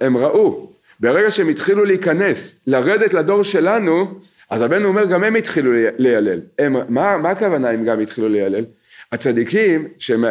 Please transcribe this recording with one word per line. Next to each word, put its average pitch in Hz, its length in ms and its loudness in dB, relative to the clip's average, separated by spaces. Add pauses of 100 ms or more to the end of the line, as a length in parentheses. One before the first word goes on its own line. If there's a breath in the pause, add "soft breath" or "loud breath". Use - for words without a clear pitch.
הם 127 160 2
ראו, 160 540 0 (280 soft breath)
ברגע 202 320 2
שהם 180 180 0
התחילו 202 360 0
להיכנס, 185 800 -2
לרדת 185 460 2
לדור 185 300 2
שלנו, 190 760 0 (300 soft breath)
אז 110 120 -2
רבנו 180 260 0
אומר, 202 180 2
גם 180 180 0
הם 220 120 0
התחילו 151 380 0
לי-, 117 120 2 (120)
ליילל. 104 420 2 (200)
הם, 139 160 0 (140)
מה, 175 280 0
מה 160 120 -2
הכוונה 185 400 -2
הם 113 160 -2
גם 110 140 0
התחילו 107 300 -4
ליילל? 104 360 -2 (460 loud breath)
הצדיקים, 151 760 0 (100)
שהם 117 340 -2